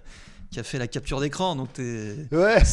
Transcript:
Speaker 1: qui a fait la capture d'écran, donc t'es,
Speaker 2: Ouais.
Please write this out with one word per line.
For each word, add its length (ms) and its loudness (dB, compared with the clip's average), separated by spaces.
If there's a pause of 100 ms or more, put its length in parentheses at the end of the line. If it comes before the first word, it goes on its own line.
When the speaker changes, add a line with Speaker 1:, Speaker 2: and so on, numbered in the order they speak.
(500)
Speaker 1:
qui 100 -10
a 20 -6
fait 140 -8
la 120 -4
capture 320 -6
d'écran, 360 -2
donc 160 -8
t'es, 420 -8 (180)
Speaker 2:
Ouais. 300 6 (100)